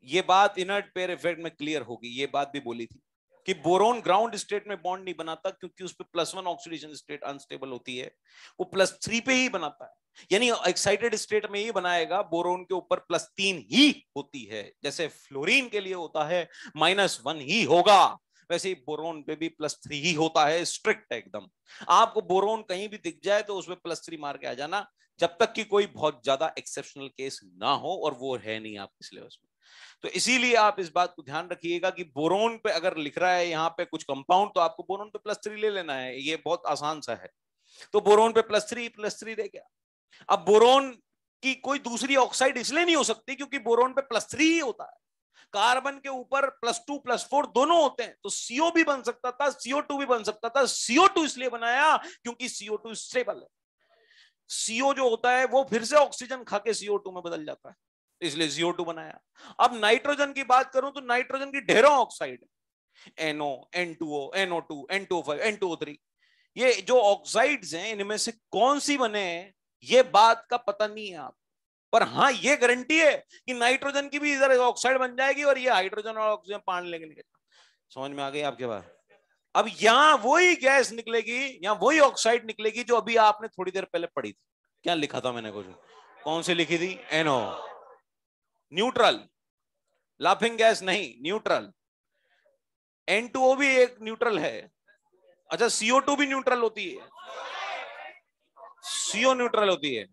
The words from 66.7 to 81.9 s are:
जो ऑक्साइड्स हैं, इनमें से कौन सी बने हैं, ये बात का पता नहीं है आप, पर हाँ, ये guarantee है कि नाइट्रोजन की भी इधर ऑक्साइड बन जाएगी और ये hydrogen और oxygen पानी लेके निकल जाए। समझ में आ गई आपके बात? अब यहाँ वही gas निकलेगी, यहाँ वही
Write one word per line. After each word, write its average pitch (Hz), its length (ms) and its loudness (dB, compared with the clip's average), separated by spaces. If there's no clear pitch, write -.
जो 247 200 4
ऑक्साइड्स 208 720 2
हैं, 185 160 -6
इनमें 208 280 -6
से 233 140 -4
कौन 254 280 4
सी 285 180 0
बने 214 240 0
हैं, 180 320 -8
ये 247 160 6
बात 226 460 6
का 240 100 -2
पता 208 280 -2
नहीं 214 200 -12
है 175 100 -12
आप, 139 180 -14
पर - 120 6
हाँ, 269 280 2
ये 240 240 2
guarantee 247 420 2
है 285 260 4
कि - 180 -8
नाइट्रोजन 269 540 0
की 285 100 -4
भी 294 140 0
इधर 269 260 4
ऑक्साइड 247 380 2
बन 254 200 -2
जाएगी 277 260 0
और 277 140 4
ये 254 120 0
hydrogen 208 420 0
और 214 180 -2
oxygen 208 380 -6
पानी 180 220 -4
लेके 165 160 -12
निकल 156 160 -20
जाए। - 120 -20
समझ 135 200 -10
में 143 120 -8
आ 135 60 -6
गई 143 140 -6
आपके 123 240 -6
बात? 101 300 -10
अब 208 180 2
यहाँ 247 440 6
वही 320 400 4
gas 262 360 4
निकलेगी, 233 720 -4
यहाँ 202 180 -2
वही 294 200 4